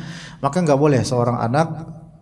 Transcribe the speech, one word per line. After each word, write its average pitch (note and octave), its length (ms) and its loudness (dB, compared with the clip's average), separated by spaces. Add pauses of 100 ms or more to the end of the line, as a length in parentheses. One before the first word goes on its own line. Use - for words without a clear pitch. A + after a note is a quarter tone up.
(400)
maka C#3 240 0
nggak C#3+ 160 4
boleh C#3 240 4
seorang A#2+ 400 0
anak D#3 560 -2 (220)